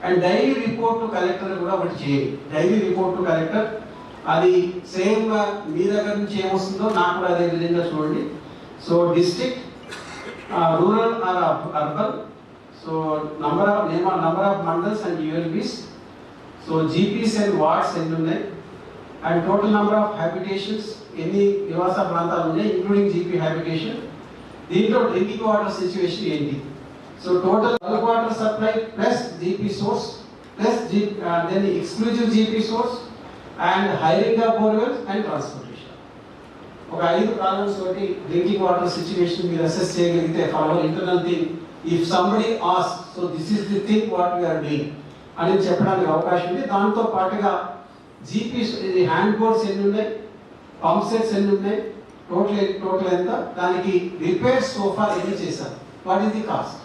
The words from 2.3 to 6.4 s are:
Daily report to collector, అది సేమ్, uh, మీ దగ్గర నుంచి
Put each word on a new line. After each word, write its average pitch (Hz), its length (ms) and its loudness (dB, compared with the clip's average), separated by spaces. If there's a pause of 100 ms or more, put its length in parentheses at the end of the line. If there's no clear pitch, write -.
Daily 185 240 4 (100)
report 185 300 0
to 180 100 -2
collector, 165 360 0 (720)
అది 180 180 6 (440)
సేమ్, 220 280 2 (160)
uh, 208 60 2 (280)
మీ 180 100 0 (100)
దగ్గర 208 260 0
నుంచి 202 240 -4